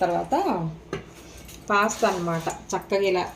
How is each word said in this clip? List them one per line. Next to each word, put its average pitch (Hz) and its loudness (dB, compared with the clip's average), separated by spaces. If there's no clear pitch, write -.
తర్వాత 185 2
పాస్తా 208 4
అన్నమాట. 170 0
చక్కగా - -2
ఇలా 185 2